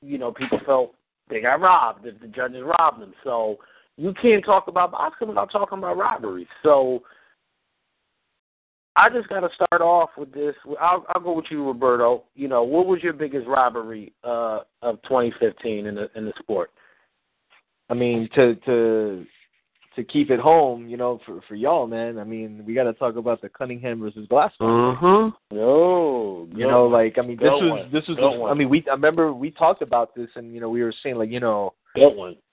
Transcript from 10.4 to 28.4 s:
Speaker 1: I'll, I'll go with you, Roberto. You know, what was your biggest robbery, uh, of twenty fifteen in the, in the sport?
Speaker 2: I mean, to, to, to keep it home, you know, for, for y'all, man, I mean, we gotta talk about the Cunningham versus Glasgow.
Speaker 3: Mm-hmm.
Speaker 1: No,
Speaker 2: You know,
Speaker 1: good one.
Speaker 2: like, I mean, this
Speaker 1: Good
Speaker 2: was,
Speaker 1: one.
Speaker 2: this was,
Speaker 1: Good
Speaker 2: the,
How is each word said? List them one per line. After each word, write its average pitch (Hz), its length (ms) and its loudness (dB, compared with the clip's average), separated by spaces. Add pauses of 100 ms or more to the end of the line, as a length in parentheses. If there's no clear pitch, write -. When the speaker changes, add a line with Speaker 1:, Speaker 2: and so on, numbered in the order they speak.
Speaker 1:
I'll, 175 280 0
I'll 175 120 -2
go 175 120 -4
with 160 180 -6
you, 147 140 -6
Roberto. 120 580 2 (120)
You 139 120 -8
know, 123 160 2
what 160 240 2
was 180 160 0
your 170 100 -2
biggest 139 340 -6
robbery, 117 640 -2 (120)
uh, 117 380 -4 (200)
of 113 220 -6
twenty 123 360 0
fifteen 107 460 -4
in 104 100 -8
the, 104 200 -8
in 110 100 -10
the 107 140 -10
sport? 92 320 -6 (1160)
Speaker 2:
I 120 40 -2
mean, 120 420 0
to, 120 200 6 (100)
to, 110 600 0 (680)
to 123 80 -8
keep 147 280 0
it - 80 2
home, 139 480 4
you 117 100 -12
know, 123 280 -4
for, 92 220 -16
for 107 80 -14
y'all, 135 320 0
man, 117 300 -8
I 104 60 -12
mean, 110 420 -12
we 110 80 -8
gotta 123 200 0
talk 117 240 -4
about 117 220 -4
the - 100 -14
Cunningham 123 520 -10
versus 107 280 -12
Glasgow. 135 360 0
Speaker 3:
Mm-hmm. 127 880 2
Speaker 1:
No, 127 1000 2
Speaker 2:
You 113 120 -4
know, 123 200 6
Speaker 1:
good - 20 4
one. - 20 2
Speaker 2:
like, 113 280 4
I - 20 0
mean, 120 160 -6
this 123 120 4
Speaker 1:
Good - 20 4
Speaker 2:
was, 151 180 2 (140)
Speaker 1:
one. 123 100 -14
Speaker 2:
this 151 140 -2
was, 170 100 -6
Speaker 1:
Good 139 160 2
Speaker 2:
the, 240 60 -6